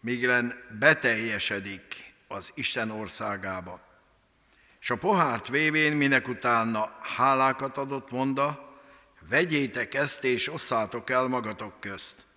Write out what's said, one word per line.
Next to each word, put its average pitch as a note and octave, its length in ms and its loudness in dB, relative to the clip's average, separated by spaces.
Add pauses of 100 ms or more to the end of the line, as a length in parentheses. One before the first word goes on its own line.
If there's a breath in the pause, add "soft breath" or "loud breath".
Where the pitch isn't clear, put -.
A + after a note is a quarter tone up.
míg A#2+ 260 -2
len B2 360 2 (160)
beteljesedik A2 1300 0 (160)
az F#2+ 260 -10
Isten A#2+ 360 -4
országába.” G2 920 -8 (1000 soft breath)
És - 100 -6
a - 60 0
pohárt D#3+ 520 2
vévén, D3+ 480 4
minek C#3 320 2
utána A#2 760 0
hálákat C3 760 2
adott, C#3 340 -6
mondta: C#3 680 -2 (480 loud breath)
„Vegyétek C#3 680 0
ezt, C#3+ 300 0
és B2 280 0
osszátok A#2 580 -2
el B2+ 160 2
magatok A2 540 -4
közt. - 440 -12 (120)